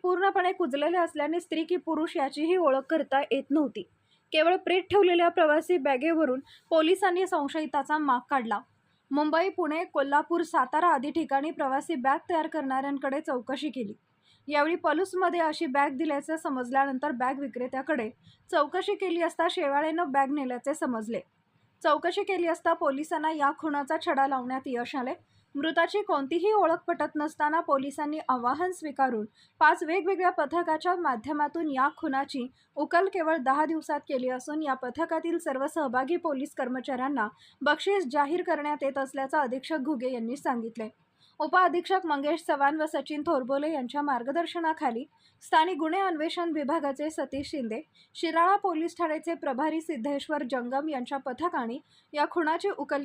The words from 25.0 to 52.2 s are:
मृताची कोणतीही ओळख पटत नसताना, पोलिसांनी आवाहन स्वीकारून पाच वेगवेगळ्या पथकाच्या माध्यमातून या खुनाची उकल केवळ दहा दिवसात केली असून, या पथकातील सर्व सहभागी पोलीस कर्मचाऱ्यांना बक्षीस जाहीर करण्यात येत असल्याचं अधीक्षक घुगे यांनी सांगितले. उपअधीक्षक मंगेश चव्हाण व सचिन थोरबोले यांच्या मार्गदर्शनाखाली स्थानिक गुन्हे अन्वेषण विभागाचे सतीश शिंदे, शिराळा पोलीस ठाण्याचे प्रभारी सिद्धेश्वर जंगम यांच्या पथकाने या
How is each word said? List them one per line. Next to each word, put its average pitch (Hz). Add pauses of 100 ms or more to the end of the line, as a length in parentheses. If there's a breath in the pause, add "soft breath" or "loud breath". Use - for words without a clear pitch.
मृताची 330
कोणतीही 330
ओळख 339
पटत 302
नसताना, 302
पोलिसांनी 294 (100)
आवाहन 262
स्वीकारून 262 (360 soft breath)
पाच 330
वेगवेगळ्या 359
पथकाच्या 330
माध्यमातून 294
या 269
खुनाची 269 (280 soft breath)
उकल 339
केवळ 330
दहा 269
दिवसात 311
केली 254
असून, 294
या 277
पथकातील 320
सर्व 277
सहभागी 269
पोलीस 294
कर्मचाऱ्यांना 254 (360 soft breath)
बक्षीस 311
जाहीर 294
करण्यात 294
येत 269
असल्याचं 269
अधीक्षक 277
घुगे 254
यांनी 233
सांगितले. 226 (500 soft breath)
उपअधीक्षक 349
मंगेश 294
चव्हाण 294
व 311
सचिन 302
थोरबोले 285
यांच्या 277
मार्गदर्शनाखाली 294 (380 soft breath)
स्थानिक 339
गुन्हे 320
अन्वेषण 339
विभागाचे 294
सतीश 277
शिंदे, 240 (340 soft breath)
शिराळा 339
पोलीस 339
ठाण्याचे 320
प्रभारी 311
सिद्धेश्वर 285
जंगम 262
यांच्या 277
पथकाने 269 (340 soft breath)
या 294